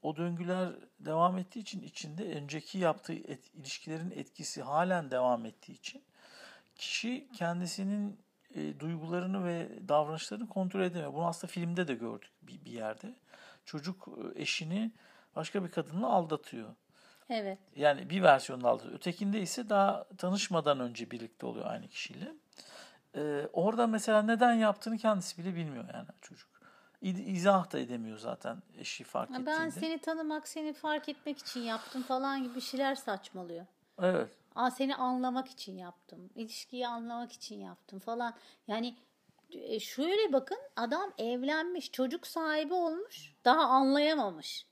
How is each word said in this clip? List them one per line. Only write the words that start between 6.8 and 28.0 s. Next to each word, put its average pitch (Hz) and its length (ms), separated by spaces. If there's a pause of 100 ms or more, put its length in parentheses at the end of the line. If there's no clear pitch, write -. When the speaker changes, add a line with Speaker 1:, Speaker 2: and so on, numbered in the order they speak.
Speaker 1:
kendisinin, 196 840 (360)
e, 151 260
duygularını 175 640
ve 170 240 (200)
davranışlarını 160 600
kontrol 190 340
edemiyor. 165 320
Bunu 165 120
aslında 170 260
filmde 170 360
de 131 60
gördük 113 360 (120)
bir, - 220
bir 120 80
yerde. 113 420 (500)
Çocuk, 156 440 (280)
e, - 60
eşini 180 480 (460)
başka 180 280
bir 165 60
kadınla 165 380
aldatıyor. 151 680 (560)
Speaker 2:
Evet. 202 280 (180)
Speaker 1:
Yani 139 340
bir 185 120
versiyonda 131 460
aldatıyor. 120 260
Ötekinde 202 460
ise 208 280
daha 202 360 (140)
tanışmadan 165 600
önce 117 300
birlikte 117 360
oluyor 117 200
aynı - 220
kişiyle. - 440 (840)
Ee, 147 360
orada 226 340
mesela 214 360
neden 233 300
yaptığını 220 460
kendisi 208 400
bile 175 160
bilmiyor 147 300 (100)
yani 120 120 (160)
çocuk. - 260 (540)
İ-, 190 300
izah 185 400
da 139 60
edemiyor 117 400